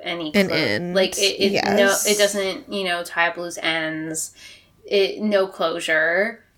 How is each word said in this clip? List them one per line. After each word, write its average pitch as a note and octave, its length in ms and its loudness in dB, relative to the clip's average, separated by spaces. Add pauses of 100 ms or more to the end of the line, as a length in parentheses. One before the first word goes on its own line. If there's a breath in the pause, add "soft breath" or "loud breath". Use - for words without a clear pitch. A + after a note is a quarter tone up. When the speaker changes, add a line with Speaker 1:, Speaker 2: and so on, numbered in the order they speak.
Speaker 1:
any E3+ 320 -6
Speaker 2:
An G3 140 4
Speaker 1:
clo-, - 80 -2
Speaker 2:
end. D#3 380 -2
Speaker 1:
like, F#3+ 240 2
it, G3 220 2
it, G3+ 240 2
no, G3+ 120 2
Speaker 2:
Yes. G3 300 4
Speaker 1:
it G#3 120 2
doesn't, G3+ 540 0
you G3+ 120 -4
know, F3 200 -2
tie E3+ 240 0
up E3+ 80 -4
loose F3 260 -10
ends, D#3+ 720 -4 (500 loud breath)
it, - 380 0
no G3+ 240 2
closure. E3+ 960 0 (160)